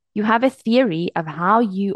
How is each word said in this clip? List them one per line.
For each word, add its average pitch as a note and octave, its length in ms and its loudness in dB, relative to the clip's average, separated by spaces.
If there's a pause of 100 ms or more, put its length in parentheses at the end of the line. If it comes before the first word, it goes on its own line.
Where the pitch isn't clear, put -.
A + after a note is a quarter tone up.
(140)
You G#3 100 -4
have A3+ 200 2
a C4 60 2
theory A3 680 0
of D#3+ 120 -4
how F3 340 0
you G3 340 -4